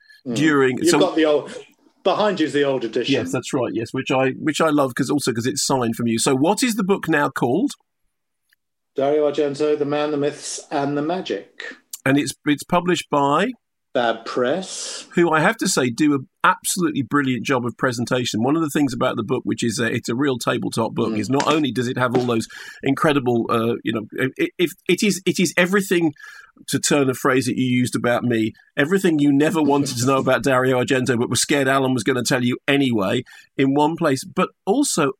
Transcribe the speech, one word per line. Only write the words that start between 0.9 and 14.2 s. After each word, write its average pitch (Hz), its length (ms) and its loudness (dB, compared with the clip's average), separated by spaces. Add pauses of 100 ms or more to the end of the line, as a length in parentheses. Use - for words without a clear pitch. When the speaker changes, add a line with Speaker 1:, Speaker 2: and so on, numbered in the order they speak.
Speaker 1:
got 175 160 4
the 160 120 2
old, 151 280 0 (480)
behind 185 380 0
you 156 60 2
is 127 60 -6
the 143 120 0
old 131 200 0
edition. 120 300 -2
Speaker 2:
Yes, 120 160 -2
that's - 240 -4
right. 120 180 -2
Yes, 110 200 -6
which 135 180 -4
I, 131 200 2
which 131 300 -4
I 160 100 2
love 139 220 2
'cause 131 180 -2
also 139 220 -2
'cause 117 140 -4
it's - 180 -2
signed 120 300 0
from 117 140 -4
you. 113 100 0
So 139 160 2
what 160 300 2
is 233 100 0
the 226 80 0
book 185 260 0
now 147 220 2
called? 180 400 0 (1300)
Speaker 1:
Dario 147 340 2
Argento: 147 480 0
The 143 60 -2
Man, 147 260 0
the 151 60 -2
Myths, - 560 -6
and 143 260 -2
the 143 40 0
Magic. 165 600 -6 (420)
Speaker 2:
And 135 140 2
it's, 147 160 -2 (120)
it's 147 180 0
published 175 460 0
by? 147 420 2 (420)
Speaker 1:
Bad 117 320 0